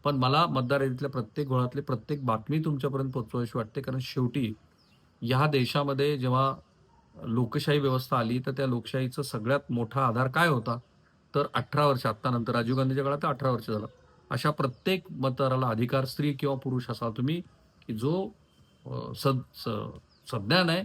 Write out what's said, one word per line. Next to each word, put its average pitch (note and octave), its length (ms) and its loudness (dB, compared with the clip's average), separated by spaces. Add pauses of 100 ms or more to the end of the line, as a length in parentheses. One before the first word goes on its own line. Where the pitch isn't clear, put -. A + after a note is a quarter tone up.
पण C#3+ 120 2
मला C3+ 300 4
मतदार C3+ 360 0
यादीतल्या C3+ 280 -2
प्रत्येक C3 380 -6
घोळातली B2+ 340 0
प्रत्येक C3+ 440 -4
बातमी A#2+ 340 0
तुमच्यापर्यंत C3+ 520 -2
पोहोचवावीशी B2 460 -4
वाटते, A#2 240 -6
कारण C3 200 -4
शेवटी B2 520 -2 (680)
ह्या B2+ 260 2
देशामध्ये C#3 680 2
जेव्हा C3 380 2 (680)
लोकशाही B2+ 560 2
व्यवस्था C3 380 0
आली A#2+ 220 0
तर B2+ 120 -4
त्या C3 160 -2
लोकशाहीचा B2+ 560 -2
सगळ्यात B2+ 360 0 (100)
मोठा A#2+ 380 0
आधार A#2+ 200 2
काय D#3+ 200 4
होता? B2 320 0 (560)
तर C#3+ 80 4 (100)
अठरा D3 340 2
वर्ष, C3 180 2
आत्ता A#2 240 -2
नंतर A#2+ 260 0
राजीव A#2+ 220 2
गांधीच्या C3+ 260 2
काळात C#3 200 0
तर E3+ 40 0
अठरा C3+ 240 0
वर्ष A#2 200 -2
झालं, G#2+ 140 -2 (440)
अशा C3+ 220 0
प्रत्येक F3 600 0
मतदाराला C3 560 0
अधिकार, B2 380 0
स्त्री D3 280 -2
किंवा C#3 220 -2
पुरुष B2+ 340 -4
असाल A#2 220 -4
तुम्ही, C3+ 300 -2 (460)
की A#2+ 60 -6
जो, D#3 360 0 (560)
अ, A#2+ 300 -8
सद-, - 500 -2
स-, A2 260 -6 (400)
सज्ञान C3+ 380 2
आहे F3+ 160 0